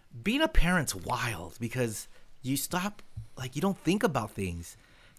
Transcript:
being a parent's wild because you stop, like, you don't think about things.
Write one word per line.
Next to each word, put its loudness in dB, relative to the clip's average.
being 2
a 4
parent's 6
wild -4
because -2
you 0
stop, -4
like, -8
you 0
don't 2
think 2
about 2
things. -6